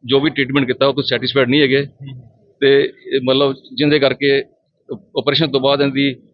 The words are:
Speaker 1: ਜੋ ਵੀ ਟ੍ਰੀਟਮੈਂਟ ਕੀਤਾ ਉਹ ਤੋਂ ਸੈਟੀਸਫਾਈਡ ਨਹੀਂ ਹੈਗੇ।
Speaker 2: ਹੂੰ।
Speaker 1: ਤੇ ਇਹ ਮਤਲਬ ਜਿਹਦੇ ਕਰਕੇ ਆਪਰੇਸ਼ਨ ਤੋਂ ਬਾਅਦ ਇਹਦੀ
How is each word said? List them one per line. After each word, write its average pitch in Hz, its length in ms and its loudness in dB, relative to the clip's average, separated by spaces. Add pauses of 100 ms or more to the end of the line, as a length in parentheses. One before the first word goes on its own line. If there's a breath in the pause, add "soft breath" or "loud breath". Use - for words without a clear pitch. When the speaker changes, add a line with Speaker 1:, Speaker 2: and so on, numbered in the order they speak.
Speaker 1:
ਜੋ 131 140 2
ਵੀ 147 100 0
ਟ੍ਰੀਟਮੈਂਟ 135 380 2
ਕੀਤਾ 131 200 0
ਉਹ 139 60 0
ਤੋਂ 135 100 -4
ਸੈਟੀਸਫਾਈਡ 127 460 0
ਨਹੀਂ 143 120 2
ਹੈਗੇ। 139 240 0
Speaker 2:
ਹੂੰ। 139 360 -18 (400)
Speaker 1:
ਤੇ 139 320 2 (200)
ਇਹ 131 100 -2
ਮਤਲਬ 135 320 0 (200)
ਜਿਹਦੇ 147 240 2
ਕਰਕੇ 139 440 0 (500)
ਆਪਰੇਸ਼ਨ 143 580 -4
ਤੋਂ 135 80 0
ਬਾਅਦ 139 220 0
ਇਹਦੀ 139 320 -2 (200)